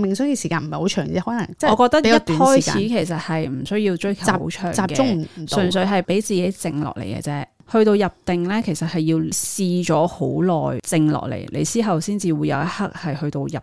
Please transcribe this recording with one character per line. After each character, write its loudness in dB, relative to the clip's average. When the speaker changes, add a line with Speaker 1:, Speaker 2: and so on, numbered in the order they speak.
Speaker 1:
冥 0
想 0
嘅 0
時 -4
間 2
唔 -6
係 -6
好 0
長 -2
啫， -2
可 -4
能 -2
即 0
係 4
Speaker 2:
我 6
覺 4
得 2
一 8
開 8
始 6
Speaker 1:
比 0
較 -
短 6
時 0
間。 0
Speaker 2:
其 0
實 -4
係 -2
唔 -6
需 0
要 0
追 -2
求 0
好 0
長 -6
嘅， 0
Speaker 1:
集， -
集 -4
中 2
唔 -8
到。 -2
Speaker 2:
純 2
粹 0
係 2
畀 0
自 -2
己 0
靜 -4
落 -4
嚟 -8
嘅 -6
啫。 -6
去 4
到 6
入 2
定 0
呢， -2
其 -2
實 -4
係 -2
要 2
試 0
咗 2
好 -4
耐， -4
靜 2
落 -2
嚟， -8
你 -2
之 0
後 2
先 -2
至 0
會 0
有 0
一 -2
刻 -4
係 -6
去 -2
到 -4
入 -4